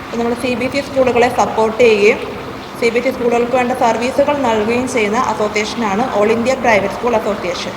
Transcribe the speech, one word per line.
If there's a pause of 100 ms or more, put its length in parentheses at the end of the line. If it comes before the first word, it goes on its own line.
അപ്പോൾ
നമ്മൾ
സി
ബി
എസ്
ഇ
സ്കൂളുകളെ (120)
സപ്പോർട്ട്
ചെയ്യുകയും (580)
സി
ബി
എസ്
ഇ
സ്കൂളുകൾക്ക്
വേണ്ട (120)
സർവീസുകൾ (100)
നൽകുകയും
ചെയ്യുന്ന (140)
അസോസിയേഷനാണ് (140)
All
India
Private
School
Association.